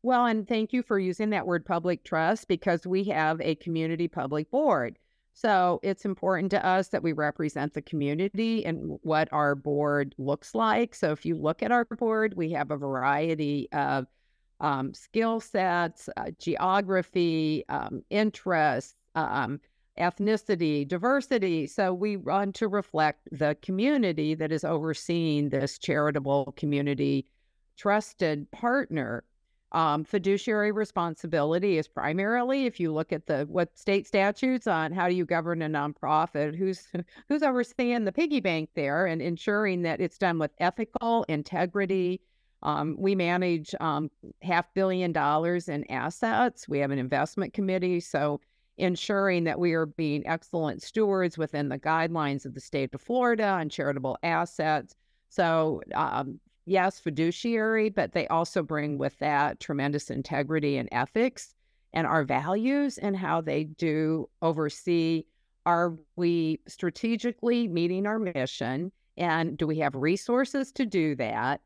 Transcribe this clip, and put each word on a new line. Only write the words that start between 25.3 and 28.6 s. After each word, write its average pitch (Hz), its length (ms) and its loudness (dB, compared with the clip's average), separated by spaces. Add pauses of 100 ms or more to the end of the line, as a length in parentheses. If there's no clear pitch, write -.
this 135 280 -2
charitable 143 760 0
community 143 720 0 (500)
trusted 180 760 -2
partner. 160 760 -2 (460)